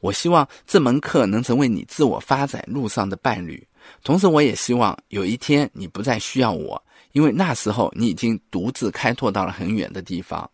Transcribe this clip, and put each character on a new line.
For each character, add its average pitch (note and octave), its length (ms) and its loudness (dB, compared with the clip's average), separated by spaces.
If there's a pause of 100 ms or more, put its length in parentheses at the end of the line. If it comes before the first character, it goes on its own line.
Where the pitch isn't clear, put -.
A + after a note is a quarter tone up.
我 F#2+ 120 -2
希 - 160 -2
望 D#3+ 180 6 (200)
这 - 120 4
门 C3+ 220 4
课 C#3+ 240 2
能 G#2+ 180 2
成 B2 140 0
为 C#3 100 4
你 A2 220 -2
自 - 160 2
我 A#2 160 2
发 C#3 260 0
展 A#2 200 -8
路 B2+ 200 -4
上 G2+ 220 -2
的 F#2+ 80 -6
伴 G2+ 280 -2
侣， D2+ 220 -14 (380)
同 D#3 140 2
时 G3 80 2
我 D#3 160 6
也 C3 120 2
希 - 200 -2
望 A#2 220 2 (120)
有 G2+ 160 -4
一 G#2+ 140 -2
天 C#3+ 340 2
你 - 160 -12
不 - 140 -10
再 A#2+ 160 -2
需 - 220 -4
要 A2+ 120 4
我， - 280 -6 (320)
因 C#3+ 100 2
为 D3 100 4
那 D#3+ 220 0
时 G#2+ 180 -4
候 G2+ 240 0
你 A#2 120 0
已 F#2 60 0
经 A2+ 240 -2 (120)
独 F#2+ 200 -4
自 A2+ 200 -4
开 A#2+ 240 -2
拓 A#2 180 -2
到 G2 140 -2
了 F#2 40 -6
很 F#2 240 -6
远 G2 160 -4
的 F#2 120 -12
地 F2 180 -8
方。 - 340 -10